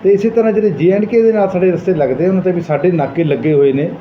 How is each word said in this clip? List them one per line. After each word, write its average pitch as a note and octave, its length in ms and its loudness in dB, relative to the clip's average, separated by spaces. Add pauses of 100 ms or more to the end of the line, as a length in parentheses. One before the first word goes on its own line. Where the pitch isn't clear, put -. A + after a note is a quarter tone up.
ਤੇ F#3+ 60 2
ਇਸੇ G3+ 200 2
ਤਰ੍ਹਾਂ A3 220 0
ਜਿਹੜੇ G#3+ 180 0
ਜੇ D#3+ 220 0
ਐਂਡ G#3 140 0
ਕੇ A#3 160 0
ਦੇ A3+ 120 4
ਨਾਲ G3+ 160 0
ਸਾਡੇ F#3 220 0
ਰਸਤੇ F3 220 -2
ਲੱਗਦੇ D3 340 0
ਉਹਨਾਂ F#3+ 140 0
'ਤੇ F#3 100 0
ਵੀ E3+ 100 -2
ਸਾਡੇ E3 300 -2
ਨਾਕੇ D#3 320 -2
ਲੱਗੇ D3 300 0
ਹੋਏ C#3 200 2
ਨੇ। D3 160 -2 (120)